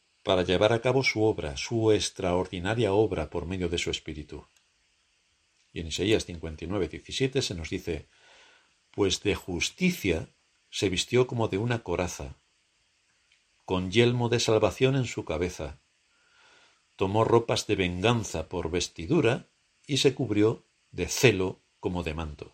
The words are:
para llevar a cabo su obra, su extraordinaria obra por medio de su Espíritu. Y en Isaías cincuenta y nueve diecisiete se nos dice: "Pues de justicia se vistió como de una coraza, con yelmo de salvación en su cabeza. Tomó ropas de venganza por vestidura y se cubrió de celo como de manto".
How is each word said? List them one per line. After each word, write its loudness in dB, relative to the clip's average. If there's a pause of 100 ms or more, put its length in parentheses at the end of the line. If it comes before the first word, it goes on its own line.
(220)
para 2
llevar 4
a 0
cabo 2
su 0
obra, 0
su 0
extraordinaria 0
obra 0
por -6
medio -4
de -2
su -4
Espíritu. -10 (1300)
Y -8
en -8
Isaías 0
cincuenta -10
y -8
nueve -2
diecisiete -4
se -4
nos -10
dice: -6 (840)
"Pues 0
de 0
justicia -2 (400)
se -2
vistió 2
como -2
de -2
una -2
coraza, -4 (1300)
con -2
yelmo 4
de 2
salvación 2
en 0
su -8
cabeza. -4 (1160)
Tomó 2
ropas 4
de 0
venganza 0
por -6
vestidura 0 (400)
y -2
se 4
cubrió 0 (260)
de -4
celo 2 (180)
como -4
de -6
manto". -10